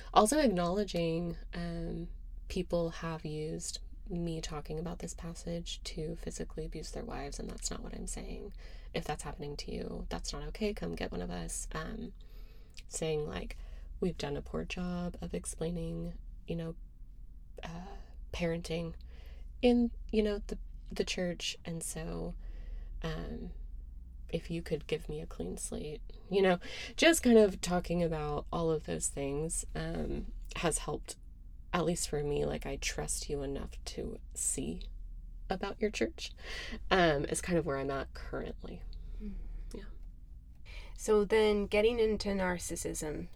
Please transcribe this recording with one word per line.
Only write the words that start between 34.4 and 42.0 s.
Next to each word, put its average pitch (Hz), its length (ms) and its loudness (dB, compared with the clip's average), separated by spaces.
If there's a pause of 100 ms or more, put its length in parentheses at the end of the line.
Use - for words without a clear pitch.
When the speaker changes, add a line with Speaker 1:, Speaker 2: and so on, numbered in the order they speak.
Speaker 1:
about 196 300 -4
your 208 100 4
church, - 440 0 (580)
um, 165 340 8
is - 140 0
kind 180 180 4
of 156 80 4
where 139 120 0
I'm 135 120 0
at 139 240 -2
currently. - 680 -6 (420)
Speaker 2:
Mm. 208 80 -4 (420)
Speaker 1:
Yeah. 98 100 -8 (1120)
Speaker 2:
So 214 260 8
then 208 440 6
getting 220 320 6
into 214 300 4